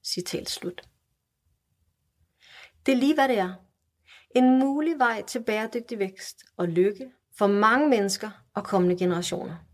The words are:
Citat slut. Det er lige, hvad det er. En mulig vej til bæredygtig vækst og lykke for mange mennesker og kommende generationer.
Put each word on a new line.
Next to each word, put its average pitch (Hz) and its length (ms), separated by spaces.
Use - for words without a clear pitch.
Citat - 440
slut. - 340
Det 269 60
er 254 60
lige, 277 160
hvad 269 140
det 240 100
er. 185 140
En 254 240
mulig 285 400
vej 233 240
til 233 220
bæredygtig 226 540
vækst - 440
og 175 120
lykke 196 420
for 208 80
mange 220 420
mennesker 208 420
og 202 100
kommende 180 320
generationer. 175 600